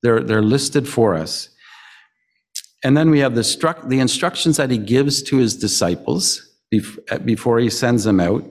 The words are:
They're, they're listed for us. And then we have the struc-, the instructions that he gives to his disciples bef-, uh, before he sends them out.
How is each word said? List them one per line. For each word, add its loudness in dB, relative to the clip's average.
They're, 2
they're 0
listed 0
for 2
us. -8
And 4
then 4
we 6
have 2
the 0
struc-, -4
the 0
instructions 0
that 0
he 0
gives 0
to 0
his 2
disciples -2
bef-, -2
uh, -4
before 0
he 2
sends 0
them 2
out. 0